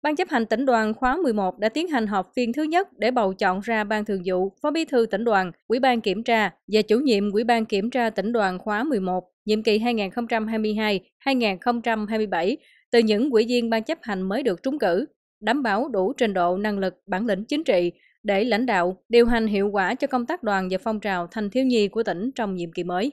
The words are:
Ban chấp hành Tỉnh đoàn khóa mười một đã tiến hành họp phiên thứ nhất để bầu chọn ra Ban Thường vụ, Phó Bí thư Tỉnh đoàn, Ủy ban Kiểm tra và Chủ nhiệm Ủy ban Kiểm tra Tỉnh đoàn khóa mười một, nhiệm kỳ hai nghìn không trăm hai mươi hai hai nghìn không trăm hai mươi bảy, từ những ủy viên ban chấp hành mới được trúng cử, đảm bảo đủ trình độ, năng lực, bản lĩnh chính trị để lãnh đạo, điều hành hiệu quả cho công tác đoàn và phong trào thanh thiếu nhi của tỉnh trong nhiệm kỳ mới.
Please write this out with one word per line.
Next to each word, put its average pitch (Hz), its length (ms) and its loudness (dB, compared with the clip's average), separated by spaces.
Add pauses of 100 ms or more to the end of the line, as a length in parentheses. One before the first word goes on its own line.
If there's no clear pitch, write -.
Ban 302 120 0
chấp 370 140 -2
hành 233 160 0
Tỉnh 226 200 0
đoàn 220 280 2
khóa 254 220 0
mười 320 180 0
một 196 260 -2
đã 214 100 0
tiến 320 180 -2
hành 240 200 0
họp 202 280 -2
phiên 240 180 0
thứ 302 100 -2
nhất 339 240 0 (100)
để 240 140 0
bầu 214 220 0
chọn 190 300 0
ra 220 200 -2
Ban 208 220 -2
Thường 196 200 -4
vụ, 185 360 -2
Phó 302 100 -2
Bí 320 140 -2
thư 233 200 2
Tỉnh 220 180 -4
đoàn, 190 280 2 (160)
Ủy 240 120 0
ban 240 220 2
Kiểm 208 220 -2
tra 220 280 2 (160)
và 214 140 2
Chủ 220 180 2
nhiệm 208 320 2
Ủy 214 120 0
ban 226 220 2
Kiểm 214 240 -2
tra 240 200 0
Tỉnh 214 220 -4
đoàn 190 280 0
khóa 214 240 -2
mười 285 160 0
một, 185 240 -2 (220)
nhiệm 214 180 0
kỳ 220 160 2
hai 240 140 0
nghìn 196 180 -2
không 233 160 -6
trăm 220 200 -2
hai 220 120 -2
mươi 214 140 -2
hai 214 260 0 (200)
hai 269 160 -2
nghìn 202 240 0
không 240 220 -2
trăm 220 260 -2
hai 220 100 -2
mươi 214 100 0
bảy, 185 300 -2 (340)
từ 240 80 6
những 220 300 2
ủy 226 200 4
viên 240 200 0
ban 220 140 0
chấp 330 180 -4
hành 190 200 -6
mới 196 220 -4
được 214 200 -2
trúng 277 160 -4
cử, 196 260 2 (360)
đảm 247 220 0
bảo 226 240 0
đủ 208 260 0
trình 220 200 0
độ, 180 240 2
năng 202 220 -2
lực, 185 140 -2 (140)
bản 190 180 -2
lĩnh 202 200 -2
chính 302 180 -2
trị 175 280 2 (320)
để 202 200 2
lãnh 240 220 0
đạo, 180 320 0 (120)
điều 233 160 6
hành 226 220 2
hiệu 202 220 0
quả 196 260 0
cho 269 120 -2
công 247 180 -2
tác 339 180 -6
đoàn 196 280 0
và 185 60 -2
phong 214 220 -4
trào 180 280 -4
thanh 208 220 -6
thiếu 254 140 0
nhi 233 240 4
của 220 160 -2
tỉnh 208 320 -4
trong 202 200 -4
nhiệm 175 160 -6
kỳ 175 120 -6
mới. 185 300 -2